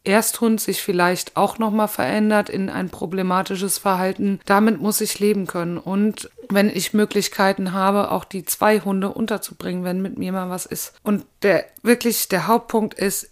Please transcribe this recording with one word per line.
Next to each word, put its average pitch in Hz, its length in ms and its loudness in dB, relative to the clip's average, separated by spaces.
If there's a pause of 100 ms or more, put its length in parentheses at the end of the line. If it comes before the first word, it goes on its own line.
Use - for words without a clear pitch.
Ersthund 220 580 2
sich - 220 -4
vielleicht 175 540 0
auch 196 200 2
nochmal 214 300 0
verändert 208 600 0
in 190 200 -4
ein 185 200 -4
problematisches 185 920 -2
Verhalten, 190 680 0
damit 208 340 4
muss 208 220 0
ich 214 180 -4
leben 202 280 2
können. 175 320 -4
Und 202 500 -2 (200)
wenn 202 200 4
ich - 240 -4
Möglichkeiten 196 760 2
habe, 196 400 2
auch 185 140 -2
die 190 180 -10
zwei 214 380 2
Hunde 196 280 -2
unterzubringen, 180 760 -6
wenn 185 160 -2
mit 190 160 -6
mir 185 160 -4
mal 185 160 -4
was 180 160 -8
ist. - 360 -10
Und 208 220 0 (200)
der, - 200 4 (180)
wirklich 233 460 2
der 170 200 0
Hauptpunkt 226 480 0
ist, - 360 -2